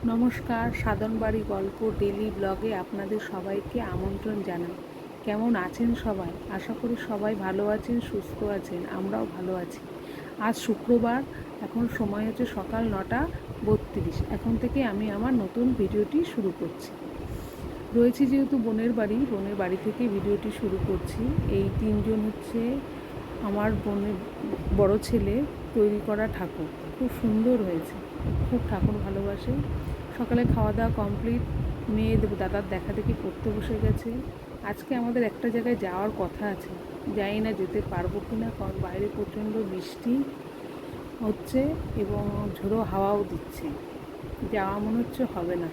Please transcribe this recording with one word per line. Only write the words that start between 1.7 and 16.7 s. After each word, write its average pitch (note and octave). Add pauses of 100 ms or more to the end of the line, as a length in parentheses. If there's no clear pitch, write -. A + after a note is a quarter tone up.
ডেইলি G3+
ব্লগে G3
আপনাদের G3 (120)
সবাইকে G3
আমন্ত্রণ G3
জানাই। F3 (540)
কেমন A3
আছেন A3
সবাই? F#3+ (180)
আশা G3
করি A#3+ (120)
সবাই G#3+
ভালো G3
আছেন, A#3+
সুস্থ -
আছেন, F#3+
আমরাও G3+ (100)
ভালো F#3
আছি। F3 (640)
আজ A3+
শুক্রবার, A#3 (380)
এখন A#3 (100)
সময় G#3
হচ্ছে A#3
সকাল A3
নটা A3+ (380)
বত্রিশ। -
এখন A3+
থেকে B3+
আমি G#3+
আমার A3+
নতুন A#3+
ভিডিওটি G#3 (120)
শুরু F#3+
করছি। - (1040)